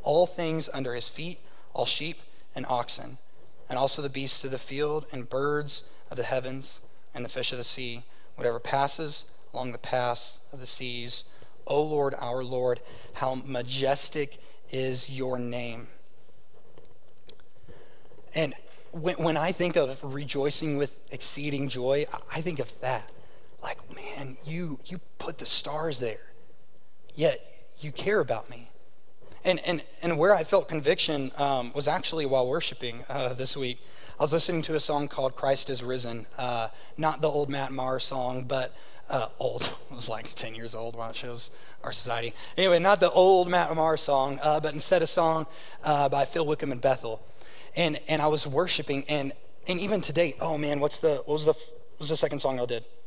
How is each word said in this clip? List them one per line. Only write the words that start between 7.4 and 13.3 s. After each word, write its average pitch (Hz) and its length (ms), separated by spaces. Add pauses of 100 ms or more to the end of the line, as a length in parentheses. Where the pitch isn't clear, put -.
of 131 60
the 123 60
sea, 120 400 (320)
whatever 120 240
passes 147 680 (280)
along 127 180
the 117 60
paths 123 600 (120)
of 123 80
the 123 80
seas. 120 560 (420)
O 143 160
Lord, 147 380
our 127 240
Lord, 127 380 (320)
how 131 220 (100)